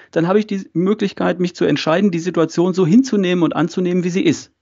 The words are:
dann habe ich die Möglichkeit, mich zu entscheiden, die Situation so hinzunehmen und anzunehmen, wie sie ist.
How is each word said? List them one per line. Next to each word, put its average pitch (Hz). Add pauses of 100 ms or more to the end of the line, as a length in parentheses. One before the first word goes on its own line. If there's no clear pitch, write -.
(100)
dann 170
habe 196
ich 214
die 196
Möglichkeit, 185
mich 180
zu 175
entscheiden, 165
die 170
Situation 170
so 180
hinzunehmen 185
und 151
anzunehmen, 175
wie 180
sie 175
ist. -